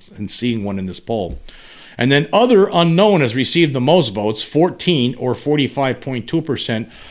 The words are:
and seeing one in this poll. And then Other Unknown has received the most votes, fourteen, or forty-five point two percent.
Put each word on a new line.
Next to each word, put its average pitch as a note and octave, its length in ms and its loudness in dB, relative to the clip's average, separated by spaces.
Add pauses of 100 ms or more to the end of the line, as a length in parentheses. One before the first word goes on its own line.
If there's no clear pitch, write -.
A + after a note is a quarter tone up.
(140)
and G2+ 160 -10
seeing A#2 320 -4
one G2+ 160 -6
in F#2+ 80 -8
this F2+ 140 -12
poll. F#2+ 400 -6 (580)
And B2 140 2
then D3 200 2
Other G#3 400 4
Unknown E3+ 480 4
has A#2 140 0
received C#3 400 0
the C3+ 60 0
most C3+ 300 4
votes, G#2+ 340 -4
fourteen, D3 720 0
or B2 180 -2
forty-five C3+ 680 -2
point B2+ 280 -8
two E3 120 -2
percent. A#2 480 -4 (220)